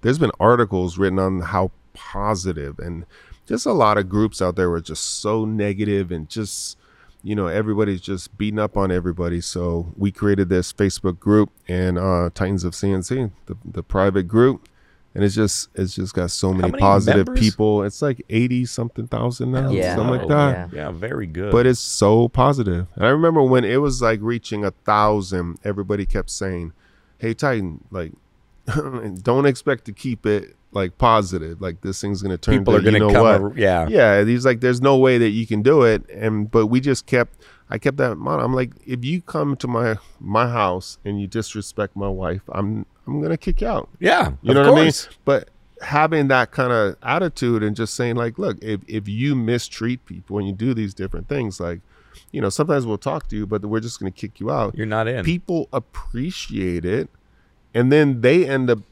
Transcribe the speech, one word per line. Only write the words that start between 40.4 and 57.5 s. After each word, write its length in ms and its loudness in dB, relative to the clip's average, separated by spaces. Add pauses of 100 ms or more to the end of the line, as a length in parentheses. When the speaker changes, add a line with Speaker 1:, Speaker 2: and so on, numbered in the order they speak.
Speaker 1:
house 540 -4
and 160 -4
you 60 -4
disrespect 680 -8
my 140 -6
wife, 400 -4
I'm, 360 -4 (220)
I'm 140 -4
gonna 160 -2
kick 240 -2
you 60 -2
out." 220 -6 (100)
Speaker 2:
Yeah, 340 2 (100)
Speaker 1:
You 80 0
Speaker 2:
of 40 6
Speaker 1:
know 60 6
what 100 8
I 40 10
mean? 100 6
Speaker 2:
course. 240 -2 (160)
Speaker 1:
But 240 0 (320)
having 460 0
that 260 2
kinda 480 0
attitude 600 0
and 120 -2
just 200 -6
saying, 220 -2
like, 200 -4
"Look, 240 -4
if, 260 -6
if 200 -8
you 280 -2
mistreat 720 -4
people 320 -10
and 100 -4
you 60 -6
do 220 -2
these 180 -4
different 340 -8
things, 320 -6
like, 200 -6 (520)
you 100 -4
know, 80 0
sometimes 360 0
we'll 140 -4
talk 300 -6
to 60 -8
you, 120 -6
but 180 -4
we're 140 -2
just 200 -10
gonna 120 -6
kick 280 -14
you 120 -6
out." 240 -4
Speaker 2:
You're 100 -6
not 220 -2
in. 180 -4
Speaker 1:
People 480 -4
appreciate 1120 -6
it, 240 -4 (640)